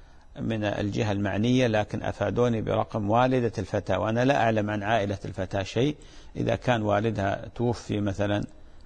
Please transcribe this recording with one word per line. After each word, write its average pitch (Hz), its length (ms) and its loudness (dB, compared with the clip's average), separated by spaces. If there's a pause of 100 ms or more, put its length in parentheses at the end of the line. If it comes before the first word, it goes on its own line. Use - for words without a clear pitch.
(400)
من 110 240 -2
الجهة 104 480 0
المعنية، 104 560 2
لكن 107 360 0
أفادوني 107 580 0
برقم 107 480 0
والدة 123 480 4
الفتاة، 98 420 0
وأنا 113 260 2
لا 135 180 4
أعلم 110 260 2
عن 107 140 -4
عائلة 101 420 0
الفتاة 98 380 -4
شيء، 139 320 0 (400)
إذا 117 200 0
كان 120 260 0
والدها 104 720 0
توفي 113 460 -2
مثلا، 101 420 0 (420)